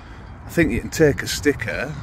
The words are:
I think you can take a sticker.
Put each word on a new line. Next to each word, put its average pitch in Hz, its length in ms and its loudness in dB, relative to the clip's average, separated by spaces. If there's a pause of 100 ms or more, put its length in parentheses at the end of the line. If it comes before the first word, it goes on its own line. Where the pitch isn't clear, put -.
(460)
I - 40 -12
think 165 220 4
you 117 100 0
can 113 80 -6
take 143 340 4
a 110 40 -8
sticker. 123 760 -2